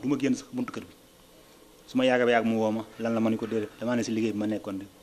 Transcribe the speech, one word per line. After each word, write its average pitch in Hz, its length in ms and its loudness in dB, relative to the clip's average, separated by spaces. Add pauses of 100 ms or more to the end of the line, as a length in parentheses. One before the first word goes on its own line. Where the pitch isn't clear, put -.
du 123 60 -4
ma 143 120 2
génn 127 160 2
sax - 180 -8
buntu 123 180 -6
kër - 120 -10
bi. - 100 -20 (920)
Su 127 100 -4
ma 131 80 4
yàgg 123 200 4
ba 120 60 6
yàgg 113 140 4
mu 113 140 2
woo 110 120 2
ma, 110 140 -4 (140)
lan 117 140 -2
la 113 60 0
ma 113 120 2
ni 113 60 0
ko 110 100 -4
déedéet, 107 220 -2 (100)
damaa 120 160 -2
ne 117 80 0
si 117 80 -6
liggéey 110 220 0
bi 101 40 -6
ma 107 100 -2
nekkoon 104 320 -4
de. 98 60 -12 (180)